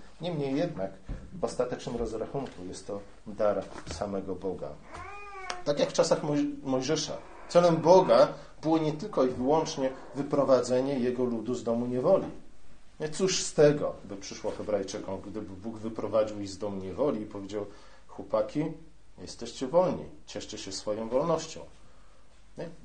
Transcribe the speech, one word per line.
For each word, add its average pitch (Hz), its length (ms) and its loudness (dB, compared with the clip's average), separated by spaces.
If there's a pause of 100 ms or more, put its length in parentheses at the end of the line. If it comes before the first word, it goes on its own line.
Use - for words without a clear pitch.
(200)
Niemniej 147 360 -2
jednak 143 340 -2 (420)
w - 120 -2
ostatecznym 120 520 -2
rozrachunku 110 720 -4
jest - 180 -10
to 101 140 -6 (260)
dar 101 380 2 (280)
samego 98 420 -4
Boga. 90 340 -6 (960)
Tak 147 140 -2
jak - 120 2
w - 20 -10
czasach 170 300 4
Moj-, 147 400 0
Mojżesza. 135 540 0 (320)
Celem 175 280 8
Boga 151 520 10 (340)
było 160 160 4
nie 156 140 2
tylko - 320 0
i 127 60 4
wyłącznie 135 600 2 (240)
wyprowadzenie 131 840 4
Jego 123 260 2
ludu 117 300 0
z 113 100 -4
domu 117 220 2
niewoli. 131 400 4 (720)
Nie, 156 80 -2
cóż 185 340 0
z - 120 -4
tego, 147 400 6 (100)
by 101 120 -10
przyszło - 340 -8
Hebrajczykom, 98 720 -2
gdyby 95 360 -10
Bóg 107 220 -8
wyprowadził 107 640 0
ich 98 80 -6
z 92 100 -10
domu 98 240 -6
niewoli 107 400 -2
i 101 40 -8
powiedział: 101 400 -8 (420)
"Chłopaki, 107 560 -2 (540)
jesteście 117 480 -8
wolni, 123 380 2 (220)
cieszcie - 320 -10
się 98 140 -10
swoją 107 360 -4
wolnością". 160 520 0 (1000)
Nie? 170 100 -8 (160)